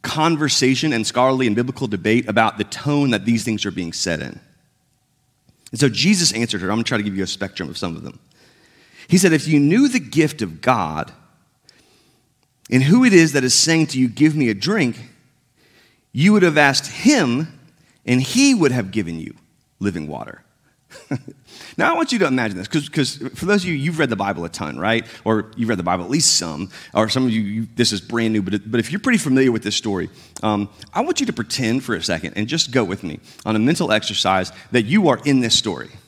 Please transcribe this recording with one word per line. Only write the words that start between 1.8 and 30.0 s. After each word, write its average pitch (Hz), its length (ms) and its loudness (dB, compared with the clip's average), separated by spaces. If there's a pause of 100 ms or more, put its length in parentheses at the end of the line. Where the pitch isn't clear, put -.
debate 104 400 0
about 110 300 0
the 104 80 -4
tone 143 460 -2
that 101 140 -2
these 117 180 0
things 107 220 -4
are 101 60 -4
being 85 220 -8
said 82 280 -4
in. - 180 -12 (1300)
And 113 80 -10
so 143 100 4
Jesus 165 440 2
answered 113 280 -4
her. 92 80 -4
I'm 104 60 0
gonna 113 80 -2
try 117 140 -2
to 104 60 -2
give 101 140 -4
you 95 60 -2
a 90 40 -4
spectrum 92 420 -8
of - 80 -14
some 85 180 -6
of - 80 -14
them. - 160 -16 (880)
He 180 100 4
said, 175 160 4
"If 151 140 0
you 156 120 2
knew 180 280 4
the 247 120 -2
gift 147 420 -2
of 80 200 -8
God 87 500 -2 (1600)
and 127 140 4
who 196 200 6
it 240 100 6
is 165 200 8
that 139 100 2
is 123 100 2
saying 160 340 2
to 135 120 -4
you, 127 80 4
'Give 147 280 2
me 139 140 2
a 107 40 0
drink,' 135 440 -2 (1120)
you 160 220 4
would 202 100 6
have 160 140 4
asked 143 300 4
him, 160 720 2 (460)
and 123 160 2
he 262 320 4
would 165 180 4
have 113 200 -2
given 85 280 -4
you - 160 -12 (440)
living 87 280 -4
water." - 360 -12 (680)
<laughs> 139 100 -6 (560)
Now, 220 160 2
I 330 40 0
want 330 160 -2
you 240 80 -2
to 180 80 4
imagine 120 300 -2
this, 90 100 -10
'cause, 156 200 -2
'cause 147 320 -4 (140)
for - 120 -10
those 196 180 2
of 180 40 -6
you, 175 60 -2
you've 156 240 -4
read 151 120 0
the 113 60 -2
Bible 98 300 -4
a 85 40 -8
ton, 71 280 -10
right? 110 280 0 (180)
Or 110 320 -2
you've 113 140 -4
read 104 100 -2
the 90 40 -6
Bible, 90 200 -2
at 90 60 -10
least 147 280 2
some, 85 320 -6 (240)
or 110 160 2
some 131 160 0
of 123 60 2
you, 110 100 0
you, 107 340 -4
this 120 160 2
is 101 80 -4
brand 113 340 -2
new, 104 100 0
but, 101 260 -6
but 117 100 0
if 113 120 -4
you're 190 80 -4
pretty 240 180 0
familiar 131 340 4
with 113 120 -2
this 104 120 -4
story, 92 340 -4 (340)